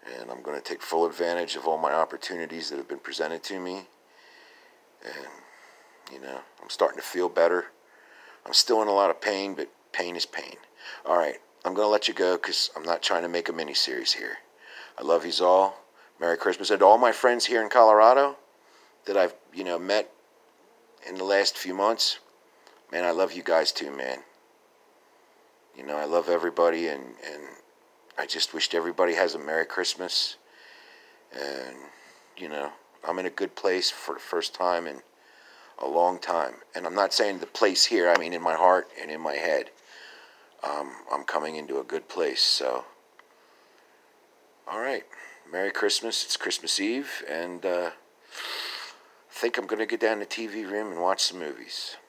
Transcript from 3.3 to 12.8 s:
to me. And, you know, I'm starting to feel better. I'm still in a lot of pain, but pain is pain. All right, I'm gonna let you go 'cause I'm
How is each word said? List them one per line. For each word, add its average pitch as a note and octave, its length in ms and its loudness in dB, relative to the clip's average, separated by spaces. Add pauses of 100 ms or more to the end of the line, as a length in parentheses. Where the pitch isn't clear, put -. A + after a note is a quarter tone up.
to G2 160 -10
me. F2+ 300 -10 (1120)
And, C2+ 240 -14 (840)
you C2+ 100 -18
know, C2 240 -12 (180)
I'm - 80 -20
starting - 280 0
to - 60 -12
feel F2+ 240 -2
better. F2 460 2 (720)
I'm - 80 -12
still A2 280 4
in G#2+ 60 2
a G2+ 60 2
lot G2 160 6
of E2 100 0
pain, G2 340 -2
but D2 160 -8 (220)
pain F2 240 -6
is E2 100 -4
pain. - 300 -14 (500)
All E2+ 120 4
right, D#2 240 0 (240)
I'm F#2 80 -2
gonna G#2 160 2
let G#2 180 4
you - 60 -2
go F2+ 240 2
'cause - 360 -2
I'm D#2 100 -12